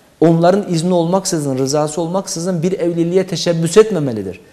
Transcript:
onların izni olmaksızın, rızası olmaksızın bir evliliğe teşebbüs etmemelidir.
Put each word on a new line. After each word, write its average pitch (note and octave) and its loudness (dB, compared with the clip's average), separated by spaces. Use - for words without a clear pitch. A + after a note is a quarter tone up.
onların E3+ 4
izni F3+ 0
olmaksızın, E3+ 0
rızası D3 -2
olmaksızın E3+ -4
bir F#3 -2
evliliğe E3+ 0
teşebbüs E3 -2
etmemelidir. C#3 0